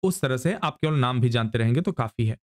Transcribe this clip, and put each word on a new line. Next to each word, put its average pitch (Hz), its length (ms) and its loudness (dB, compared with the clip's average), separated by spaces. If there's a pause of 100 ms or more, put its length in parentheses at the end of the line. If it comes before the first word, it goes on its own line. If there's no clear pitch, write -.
उस 190 180 -2
तरह 131 160 0
से 127 160 -2
आप - 280 -6
केवल 156 180 0
नाम 127 220 2
भी 127 80 4
जानते 113 280 0
रहेंगे 117 240 2
तो 190 100 -2
काफी 113 340 -2
है। 110 180 0